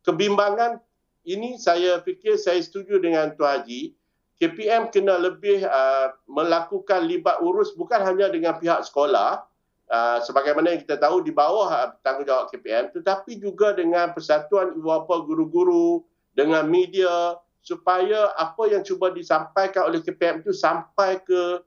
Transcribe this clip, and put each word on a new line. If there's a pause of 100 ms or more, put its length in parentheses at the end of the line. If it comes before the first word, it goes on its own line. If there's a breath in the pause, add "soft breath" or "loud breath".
Kebimbangan (400)
ini
saya
fikir
saya
setuju
dengan
Tuan
Haji, (480)
K
P
M
kena
lebih,
uh,
melakukan
libat
urus
bukan
hanya
dengan
pihak
sekolah, (480)
uh,
sebagaimana
yang
kita
tahu
di
bawah,
uh,
tanggungjawab
K
P
M,
tetapi
juga
dengan
persatuan
ibu
bapa
guru-guru, (320)
dengan
media, (240)
supaya
apa
yang
cuba
disampaikan
oleh
K
P
M
itu
sampai
ke